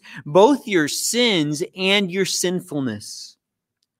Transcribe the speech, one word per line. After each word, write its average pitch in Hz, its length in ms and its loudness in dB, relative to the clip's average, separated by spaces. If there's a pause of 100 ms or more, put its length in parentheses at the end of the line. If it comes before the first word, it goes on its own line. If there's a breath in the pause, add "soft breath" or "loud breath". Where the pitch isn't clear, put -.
(260 loud breath)
both 202 420 6
your 170 220 2
sins 175 760 -2 (120)
and 190 360 0
your 190 140 -2
sinfulness. 147 1120 -6 (640)